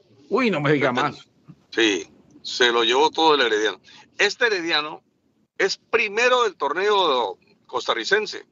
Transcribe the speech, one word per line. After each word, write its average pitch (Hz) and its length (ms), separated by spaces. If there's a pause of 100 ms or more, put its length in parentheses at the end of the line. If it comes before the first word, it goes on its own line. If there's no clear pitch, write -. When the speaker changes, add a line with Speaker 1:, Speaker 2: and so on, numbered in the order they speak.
(300)
Speaker 1:
Uy, 233 200
no 160 120
me 147 120
diga 139 160
Speaker 2:
Entonces, 127 360 (220)
Speaker 1:
más. - 80 (160)
Speaker 2:
sí, 104 360 (340)
se - 300
lo 117 120
llevó 131 280
todo 156 240
el 139 60
Herediano. 107 380 (380)
Este 202 300
Herediano 165 560 (540)
es 190 200
primero 233 680
del 202 120
torneo 151 840 (280)
costarricense, 123 880